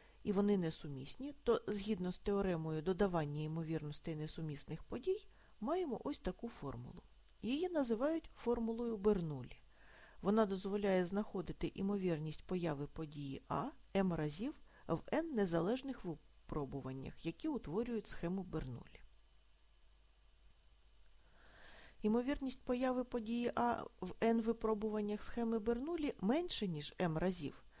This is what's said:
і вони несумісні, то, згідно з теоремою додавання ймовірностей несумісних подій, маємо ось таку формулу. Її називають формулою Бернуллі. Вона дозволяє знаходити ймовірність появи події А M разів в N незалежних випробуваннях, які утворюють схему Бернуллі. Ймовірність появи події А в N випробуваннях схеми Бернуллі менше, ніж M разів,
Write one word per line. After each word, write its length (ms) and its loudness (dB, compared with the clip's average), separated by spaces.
і 60 4
вони 260 6
несумісні, 840 -4
то, 240 4
згідно 460 0
з 60 -8
теоремою 640 0
додавання 600 2
ймовірностей 760 -2
несумісних 680 -6
подій, 440 -2
маємо 440 0
ось 140 -4
таку 300 -4
формулу. 540 -8
Її 260 0
називають 680 0
формулою 600 0
Бернуллі. 640 2
Вона 240 6
дозволяє 600 2
знаходити 680 -2
ймовірність 680 0
появи 440 -2
події 640 -8
А 200 -2
M 200 4
разів 400 -2
в 100 2
N 100 4
незалежних 840 0
випробуваннях, 1200 -6
які 220 -4
утворюють 600 -2
схему 340 -2
Бернуллі. 580 -6
Ймовірність 600 2
появи 400 2
події 500 0
А 300 2
в 100 -6
N 320 4
випробуваннях 800 0
схеми 360 0
Бернуллі 640 0
менше, 480 2
ніж 300 -4
M 200 2
разів, 480 -2